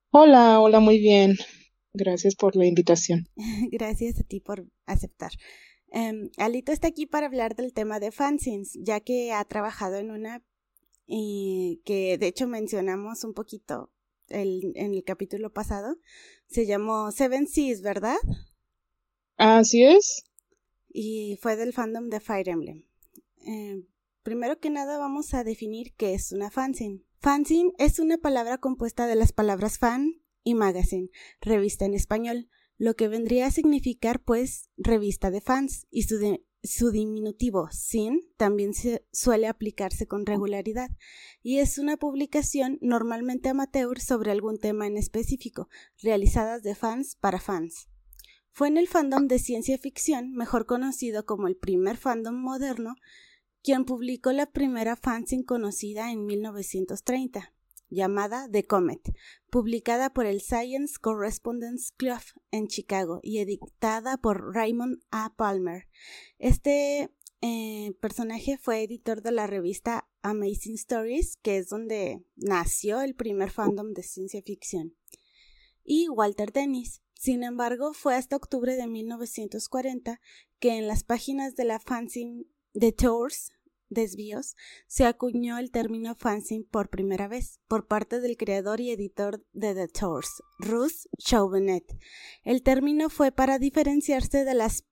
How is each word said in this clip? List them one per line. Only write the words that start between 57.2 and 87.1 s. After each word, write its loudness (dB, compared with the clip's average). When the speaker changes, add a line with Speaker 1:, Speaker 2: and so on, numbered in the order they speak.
Speaker 2:
llamada -2
The 0
Comet, 0
publicada 0
por 0
el -2
Science -4
Correspondence -6
Club -4
en -4
Chicago -4
y -6
editada -4
por -2
Raymond -2
A. -6
Palmer. -2
Este, 2
eh, -6
personaje -6
fue -4
editor -6
de -4
la 0
revista -6
Amazing -6
Stories, -4
que 0
es -4
donde -6
nació -2
el -6
primer -4
fandom -4
de -10
ciencia -12
ficción, -10
y 0
Walter -2
Dennis. -4
Sin -2
embargo, -4
fue 0
hasta -2
octubre -4
de -6
mil -8
novecientos -10
cuarenta -6
que 2
en -4
las -2
páginas -4
de -2
la -2
fanzine -10
The 4
Tours, 0
Desvíos, -6
se 4
acuñó -2
el -8
término -4
fanzine -4
por -2
primera -4